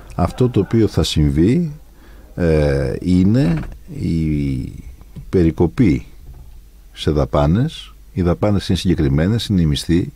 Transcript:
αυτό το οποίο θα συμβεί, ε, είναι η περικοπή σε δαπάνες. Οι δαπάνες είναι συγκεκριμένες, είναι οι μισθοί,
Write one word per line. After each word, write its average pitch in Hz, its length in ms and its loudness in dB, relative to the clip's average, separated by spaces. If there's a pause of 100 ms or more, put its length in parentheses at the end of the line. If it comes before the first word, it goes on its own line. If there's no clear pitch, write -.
(160)
αυτό 104 340 0
το 117 100 0
οποίο 104 280 2
θα - 160 0
συμβεί, 92 680 2 (640)
ε, 73 680 0
είναι 110 580 2 (400)
η 76 760 -2 (560)
περικοπή 85 760 2 (880)
σε - 180 -2
δαπάνες. 76 840 0 (200)
Οι 101 80 -4
δαπάνες 90 480 0
είναι 92 80 2
συγκεκριμένες, 82 680 0
είναι 95 160 2
οι 82 40 2
μισθοί, 82 500 0